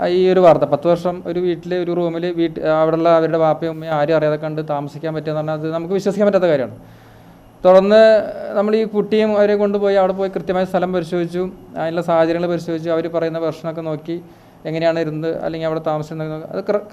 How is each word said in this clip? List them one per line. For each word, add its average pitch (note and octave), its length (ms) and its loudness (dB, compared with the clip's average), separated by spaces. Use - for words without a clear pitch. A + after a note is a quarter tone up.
ഈ F#3 200 4
ഒരു F#3 120 4
വാർത്ത. D3 240 6
പത്ത് C#3 240 -2
വർഷം F3 380 -2
ഒരു F3 140 -4
വീട്ടിലെ F3 380 -4
ഒരു F3 120 -4
റൂമിൽ E3+ 360 -2
വീട്ട്-, E3 360 -2
അവിടെയുള്ള D#3+ 460 2
അവരുടെ E3 300 4
വാപ്പയും D#3+ 320 0
ഉമ്മയും D#3+ 220 -8
ആരും D#3 240 2
അറിയാതെ D3+ 200 2
കണ്ട് D#3 320 -6
താമസിക്കാൻ D3 460 -6
പറ്റുക D#3 160 -6
എന്ന് D#3 80 -4
പറഞ്ഞാൽ D#3 160 -4
അത് D#3 180 -6
നമുക്ക് E3+ 220 -4
വിശ്വസിക്കാൻ G3 320 0
പറ്റാത്ത F#3+ 180 2
കാര്യമാണ്. C3+ 320 0
തുടർന്ന് G#3 580 8
നമ്മൾ G#3+ 200 0
ഈ A3 80 2
കുട്ടിയും G#3+ 540 0
അവരെ G#3 160 4
കൊണ്ടുപോയി G3+ 400 0
അവിടെ F#3+ 180 2
പോയി F#3+ 160 -2
കൃത്യമായ F#3 360 -2
സ്ഥലം F3+ 280 -2
പരിശോധിച്ചു, F3 580 -4
അതിനുള്ള E3 260 -4
സാഹചര്യങ്ങൾ E3+ 460 2
പരിശോധിച്ചു, E3+ 420 -4
അവർ E3 180 -2
പറയുന്ന E3 300 -4
വെർഷനൊക്കെ D#3+ 420 -6
നോക്കി D#3+ 400 -8
എങ്ങനെയാണ് E3 360 -2
ഇരുന്നത് D#3+ 420 -4
അല്ലെങ്കിൽ D#3+ 240 -6
അവിടെ D#3+ 200 -2
താമസിച്ചിരുന്നത് D#3 580 -6
അത് G3 200 -8
കറ-, G3+ 180 -2